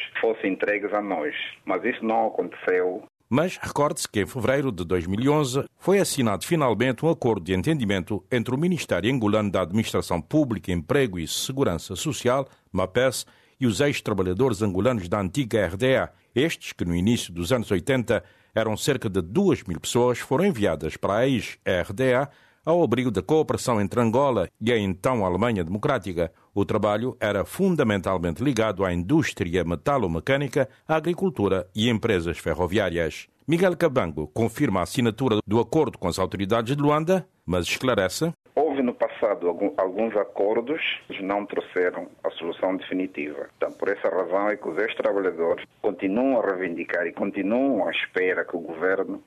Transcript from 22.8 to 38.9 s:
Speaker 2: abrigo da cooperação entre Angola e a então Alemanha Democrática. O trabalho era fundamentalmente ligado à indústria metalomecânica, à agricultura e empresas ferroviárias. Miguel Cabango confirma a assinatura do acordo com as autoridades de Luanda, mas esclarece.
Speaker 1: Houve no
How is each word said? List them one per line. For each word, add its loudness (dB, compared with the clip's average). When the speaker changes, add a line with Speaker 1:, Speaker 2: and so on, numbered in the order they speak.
Speaker 2:
abrigo 2
da 0
cooperação 2
entre 0
Angola 2
e 0
a 4
então 0
Alemanha 0
Democrática. -2
O 0
trabalho 0
era 0
fundamentalmente 0
ligado 0
à 2
indústria 0
metalomecânica, 0
à 2
agricultura 0
e 2
empresas 0
ferroviárias. -2
Miguel 2
Cabango 0
confirma 0
a 0
assinatura 0
do 2
acordo 0
com -4
as -2
autoridades -2
de -2
Luanda, 2
mas 0
esclarece. 0
Speaker 1:
Houve 0
no 0